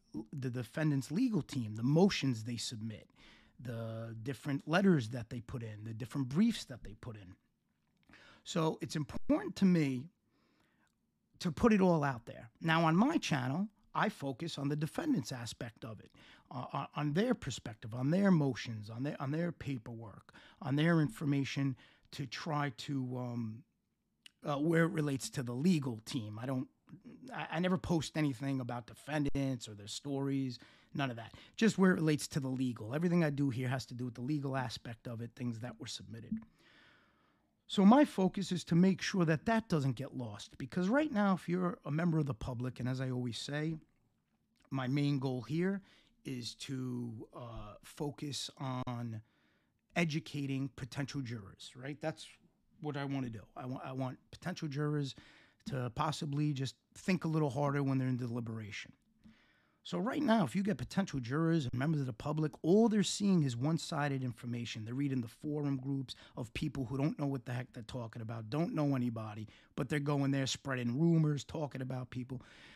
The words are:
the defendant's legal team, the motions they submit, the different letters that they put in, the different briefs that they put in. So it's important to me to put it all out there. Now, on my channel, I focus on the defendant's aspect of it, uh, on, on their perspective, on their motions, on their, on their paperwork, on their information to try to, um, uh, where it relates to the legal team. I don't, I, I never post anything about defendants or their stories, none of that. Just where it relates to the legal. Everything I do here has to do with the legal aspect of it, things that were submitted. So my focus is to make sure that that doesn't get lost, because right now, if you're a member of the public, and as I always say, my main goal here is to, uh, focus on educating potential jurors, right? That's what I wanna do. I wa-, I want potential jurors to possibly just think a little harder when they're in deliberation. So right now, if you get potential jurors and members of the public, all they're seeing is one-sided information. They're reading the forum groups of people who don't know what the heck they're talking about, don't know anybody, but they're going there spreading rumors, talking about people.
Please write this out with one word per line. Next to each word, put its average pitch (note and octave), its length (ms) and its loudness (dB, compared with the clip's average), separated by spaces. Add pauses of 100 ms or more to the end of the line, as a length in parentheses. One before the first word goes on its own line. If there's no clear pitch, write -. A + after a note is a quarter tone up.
(320)
the C3 160 -6
defendant's C3+ 640 0
legal G#3+ 320 2
team, A2 320 -4
the G#2+ 80 -6
motions C#3 640 4
they A#2+ 120 -4
submit, A2 540 -8 (480)
the A2+ 640 -6
different C#3 460 -4
letters E3 420 6
that A#2+ 200 -6
they B2 100 -6
put A#2 220 -8
in, G#2+ 220 -10
the A2+ 100 -6
different B2+ 340 -4
briefs G3+ 380 2
that A#2+ 180 -14
they G2+ 100 -10
put G#2+ 220 -12
in. F#2 180 -18 (1080)
So D#3+ 360 0
it's D#3 140 -6
important C#4+ 640 0
to - 80 4
me D3 400 6 (1300)
to E3+ 140 -2
put A3+ 200 6
it G3 100 6
all E3+ 200 6
out C3+ 220 -2
there. - 260 -16 (120)
Now, E3 240 4
on D#3+ 100 6
my C#4 220 4
channel, C#3 500 0 (260)
I E3 140 2
focus D3 500 -6
on C#3 100 -2
the D3 80 0
defendant's D#3+ 560 -2
aspect A#2+ 520 -8
of A2 160 -12
it, - 100 -20 (400)
uh, - 220 -8
on, C#3 140 -4 (100)
on D3 160 0
their A3 220 2
perspective, - 600 -10
on B2+ 160 0
their F#3+ 200 6
motions, B2+ 580 2
on A2+ 140 -8
their, D3+ 180 -4
on C#3 100 -4
their E3 220 -2
paperwork, A#2 800 -10 (300)
on C3+ 140 0
their E3 240 6
information C#3 760 0 (360)
to C#3+ 140 -8
try C#3+ 520 -2
to, B2+ 400 -4
um, A#2+ 440 -6 (800)
uh, D3 120 -2
where E3 280 4
it E3 80 0
relates D3 380 0
to - 120 -4
the A#2+ 120 -4
legal C3 520 2
team. G#2+ 320 -6
I B2 80 -6
don't, C3 220 -2 (680)
I, D3+ 180 -6
I D#3+ 60 -2
never F3+ 200 2
post - 380 0
anything C#3 440 0
about A#2+ 260 -6
defendants C#3 800 -2
or G#2+ 60 -12
their G2+ 140 -14
stories, C3+ 680 -4 (360)
none C#3 160 0
of A#2 60 -8
that. - 180 -14 (220)
Just A3 200 6
where F#3+ 140 8
it F3+ 60 6
relates D#3 320 2
to - 120 -2
the C3 80 -2
legal. B2+ 460 -2
Everything E3+ 280 4
I D#3 60 4
do C#3+ 220 2
here B2+ 180 -2
has B2+ 180 -2
to - 80 -12
do B2 120 -4
with A#2+ 80 -8
the B2 80 -10
legal C3+ 340 -2
aspect B2+ 500 -6
of A#2 140 -8
it, A#2 160 -10
things A#2+ 240 -4
that A#2+ 180 -12
were - 80 -12
submitted. A2+ 520 -10 (1300)
So G3 160 4
my B3+ 200 12
focus F#3+ 480 0
is F3 120 -2
to - 120 2
make F3+ 260 4
sure F#3 220 2
that D#3 220 2
that A3+ 220 2
doesn't C3+ 280 2
get C3 200 -8
lost, A2 400 -10
because F3+ 320 -2
right D4 220 2
now, G3+ 240 4
if - 140 -6
you're F3 360 0
a - 60 -6
member D#3+ 260 2
of D#3 100 2
the C3+ 60 -2
public, B2 460 -6
and B2 100 -2
as B2+ 120 -2
I C3 100 -2
always B2 280 -4
say, D3+ 360 -4 (960)
my C3+ 160 -2
main C#3+ 320 2
goal B2+ 240 -2
here F3+ 400 -2 (420)
is B2 300 -6
to, B2 800 -6
uh, A2+ 480 -12
focus - 760 -6
on A#2+ 640 -6 (760)
educating C#3+ 800 -2
potential C3+ 440 -6
jurors, A2+ 540 -10
right? C3 260 -12
That's - 280 -4 (520)
what D3+ 160 -4
I C#3+ 80 -4
wanna C3+ 260 -2
do. G#2 120 -10 (140)
I C3 100 -8
wa-, B2+ 180 -6
I D3+ 60 -8
want C3 300 -4 (100)
potential - 380 -8
jurors D3 480 0 (480)
to B2 320 -4
possibly D3+ 560 0
just C3+ 240 -4 (180)
think - 300 0
a E3 40 2
little D#3 220 2
harder C#3+ 320 2
when C3+ 160 2
they're C3 80 2
in B2+ 100 2
deliberation. A2+ 760 -6 (920)
So F3 120 -4
right C4 220 -2
now, A3+ 220 6
if C#3+ 140 0
you G3 80 0
get F#3+ 140 0
potential - 420 -2
jurors D#3 460 2
and A#2+ 120 -2
members D3 220 2
of C3 80 -2
the B2 40 -6
public, D#3 380 -2 (120)
all G#3 260 8
they're G#3 160 4
seeing F#3+ 400 4
is B2 120 0
one-sided C#3+ 680 -2
information. A#2+ 600 -6
They're A#2 100 -8
reading C3+ 260 0
the A2 80 -4
forum D3 480 -2
groups C3+ 400 -4 (200)
of A#2+ 180 -8
people C#3 320 -4
who C3 120 -4
don't D#3+ 220 0
know D3 60 0
what C3+ 200 -4
the B2 60 -6
heck B2 200 -6
they're A#2+ 120 -12
talking A#2+ 360 -10
about, A2 300 -8
don't E3+ 240 0
know D3 220 2
anybody, A2 500 -4 (300)
but C3+ 120 -2
they're D3+ 120 0
going C#3 320 2
there C3+ 160 2
spreading B2 500 -2
rumors, D#3 460 4
talking C#3+ 380 -4
about B2+ 280 -6
people. B2 320 -8 (340)